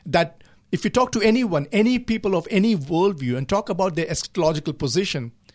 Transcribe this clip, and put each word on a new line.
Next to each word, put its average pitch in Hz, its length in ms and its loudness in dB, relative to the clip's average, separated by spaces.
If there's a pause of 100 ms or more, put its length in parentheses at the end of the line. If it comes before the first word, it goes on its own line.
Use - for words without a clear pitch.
That 170 380 0 (280)
if - 120 -2
you 214 60 0
talk 254 240 2
to 220 80 0
anyone, 214 500 2
any 233 280 2
people 214 360 -2
of 165 160 -2
any 214 240 4
worldview, 156 600 0
and 135 100 -4
talk 202 220 -2
about 185 260 -2
their 165 120 -2
eschatological 156 720 -2
position, 139 540 -2 (240)